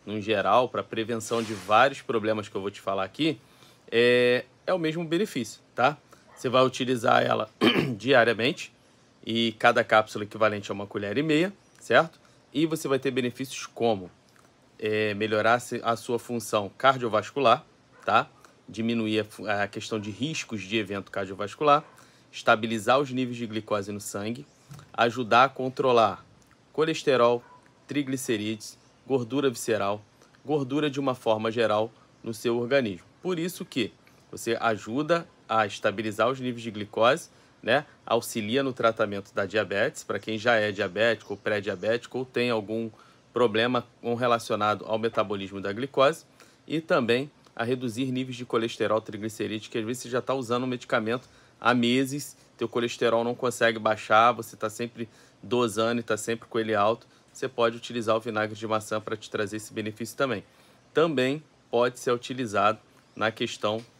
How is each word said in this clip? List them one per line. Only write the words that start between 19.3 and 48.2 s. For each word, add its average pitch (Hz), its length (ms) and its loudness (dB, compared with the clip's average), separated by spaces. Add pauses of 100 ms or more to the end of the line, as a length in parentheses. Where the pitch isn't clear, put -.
a 101 200 0
questão 107 320 -6
de 104 100 -8
riscos 113 520 -6
de 95 160 -2
evento 101 340 -4
cardiovascular, 101 720 0 (480)
estabilizar 117 680 2
os 139 120 -2
níveis 123 260 -4
de 117 80 -6
glicose 107 460 -6
no 104 100 -8
sangue, 113 440 -8 (480)
ajudar 117 500 4
a 135 60 4
controlar 127 760 2 (480)
colesterol, 127 680 2 (420)
triglicerídeos, 127 920 -4 (280)
gordura 131 440 0
visceral, 107 520 -2 (420)
gordura 143 460 0
de 135 100 -4
uma 135 140 0
forma 113 380 0
geral 110 400 2 (320)
no 117 100 -6
seu 120 240 -2
organismo. 120 480 0 (160)
Por 180 160 -4
isso 170 260 -6
que 117 300 -4 (380)
você 113 280 -2
ajuda 131 680 0 (200)
a 110 180 2
estabilizar 107 640 0
os 131 100 -4
níveis 120 240 -6
de 113 80 -8
glicose, 107 580 0 (320)
né? 131 240 2 (200)
Auxilia 117 580 -2
no 131 100 -4
tratamento 110 600 -2
da 101 120 -2
diabetes, 101 580 -2
pra 104 140 -4
quem 110 200 -6
já 117 180 2
é 104 160 2
diabético 104 640 -2
ou 98 40 -8
pré-diabético 104 840 -2
ou 131 60 -6
tem 123 240 -2
algum 110 400 -4 (440)
problema 117 520 2 (160)
com, 120 140 -2
relacionado 113 680 0
ao 110 120 -2
metabolismo 101 640 -4
da 98 100 -4
glicose, 135 540 0 (400)
e 151 140 -4
também 135 500 2 (260)
a 117 80 -4
reduzir 127 480 -2
níveis 127 260 -6